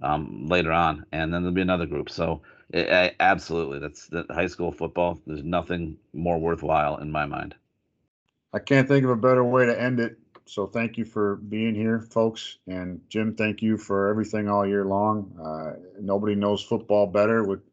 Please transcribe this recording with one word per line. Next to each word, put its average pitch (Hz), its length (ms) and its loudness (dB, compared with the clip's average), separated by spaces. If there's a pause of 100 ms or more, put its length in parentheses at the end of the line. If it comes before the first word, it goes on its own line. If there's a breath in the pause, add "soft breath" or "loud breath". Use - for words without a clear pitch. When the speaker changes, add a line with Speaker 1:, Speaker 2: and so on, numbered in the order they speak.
Speaker 1:
um, 135 460 -4
later 82 240 2
on, 80 400 2
and 80 220 -4
then 87 80 -2
there'll 90 140 -2
be 95 60 2
another 90 240 0
group. - 240 -6
So, 82 320 -4 (320 soft breath)
I, 85 60 0 (120)
I, 90 300 4
absolutely, 82 580 2
that's, 73 300 -12
that 82 200 -6
high 85 180 -2
school 87 260 -4
football. 87 520 -2
There's 76 180 -8
nothing 85 540 -4 (160)
more 85 240 0
worthwhile 78 600 0
in 76 140 -8
my 76 140 -2
mind. 73 300 -8 (960)
Speaker 2:
I 104 60 -4
can't 135 300 4
think 139 160 6
of 127 40 4
a 123 60 4
better 127 280 4
way 127 220 4
to 117 160 2
end 123 200 0
it. 113 160 -4 (280)
So - 200 -4
thank 113 320 -4
you 117 60 -4
for 104 340 0
being 107 380 -2
here, 113 240 0
folks. 113 580 -2 (100)
And 90 420 -8
Jim, 110 260 -2
thank 107 260 -2
you 110 160 2
for 98 300 0
everything 107 400 0
all 101 180 2
year 101 200 0
long. 98 560 0
Uh, 78 320 -8 (260)
nobody 101 360 0
knows 101 280 2
football 104 440 2
better. 107 360 4
With 95 160 -2 (120)